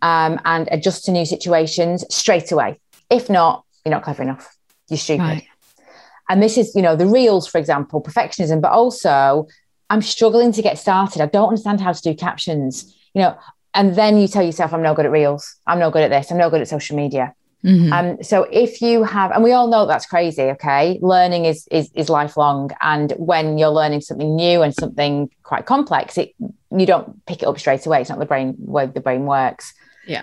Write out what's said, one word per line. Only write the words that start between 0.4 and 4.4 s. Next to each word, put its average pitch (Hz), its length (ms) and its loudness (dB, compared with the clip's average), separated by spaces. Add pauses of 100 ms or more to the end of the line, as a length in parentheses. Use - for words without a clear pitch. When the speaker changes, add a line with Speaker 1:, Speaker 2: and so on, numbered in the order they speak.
Speaker 1:
and 165 260 -2
adjust 170 360 -2
to 196 60 0
new 170 120 0
situations 170 800 -2 (100)
straight 180 380 0
away. 127 280 -2 (280)
If 247 220 0
not, 170 340 2 (200)
you're 156 80 -2
not 143 100 -2
clever 131 200 -8
enough. 135 340 -10 (320)